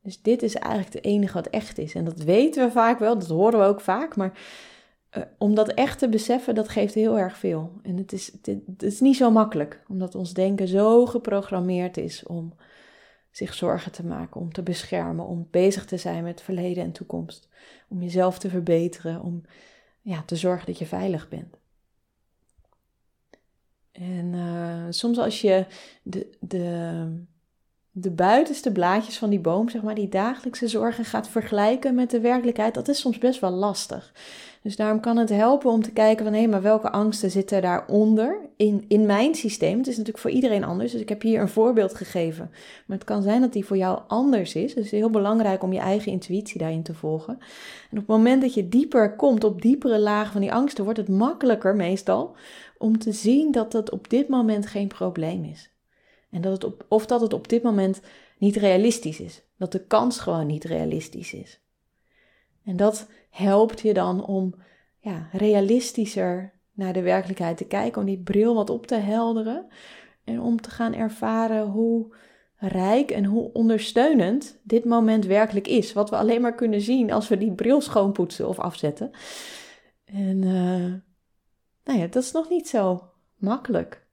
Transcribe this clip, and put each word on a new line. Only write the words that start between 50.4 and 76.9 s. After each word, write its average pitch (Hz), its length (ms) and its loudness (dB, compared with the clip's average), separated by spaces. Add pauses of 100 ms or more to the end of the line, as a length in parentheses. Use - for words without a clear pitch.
die 196 120 -2
angsten, 262 320 0
wordt 220 140 -2
het 208 100 -4
makkelijker 214 680 2
meestal 190 600 -2 (420)
om 220 200 2
te 220 140 -2
zien 269 400 2
dat 220 200 0
het 220 180 -2
op - 200 -10
dit 269 180 2
moment 220 380 2
geen 202 220 -4
probleem 175 560 -6
is. 156 300 -16 (560)
En 175 100 -6
dat 190 120 -2
het 190 120 -4
op, - 240 -8
of 220 180 2
dat 240 140 2
het 220 120 0
op - 160 -6
dit 233 140 2
moment 196 380 2 (380)
niet 202 180 4
realistisch 202 640 2
is. 170 220 -16 (140)
Dat 180 160 -6
de 190 120 -4
kans 240 340 2
gewoon 165 280 -2
niet 151 180 -4
realistisch 160 680 -6
is. - 280 -18 (1040)
En 185 120 -6
dat 208 320 2 (220)
helpt 202 500 4
je 214 140 2
dan 185 300 0
om, 190 300 -2 (440)
ja, 165 340 -10
realistischer 202 1200 2 (200)
naar 185 200 -6
de 185 100 -2
werkelijkheid 180 540 0
te - 80 -8
kijken, 220 360 -4
om 196 60 -2
die 196 160 -2
bril 208 320 2
wat 208 160 0
op 233 160 -6
te 254 80 -2
helderen 226 720 -2 (580)
en 233 160 -6
om 233 200 -2
te - 100 -18
gaan 226 240 -4
ervaren 220 720 -2
hoe 226 480 -2 (420)
rijk 196 540 0
en 202 140 0
hoe 214 280 0
ondersteunend 226 1080 2
dit 233 220 2
moment 220 420 4
werkelijk 202 420 2
is. 214 240 2
Wat 208 180 0
we 220 60 -2
alleen 226 240 2
maar 240 140 0
kunnen 214 260 0
zien 233 320 2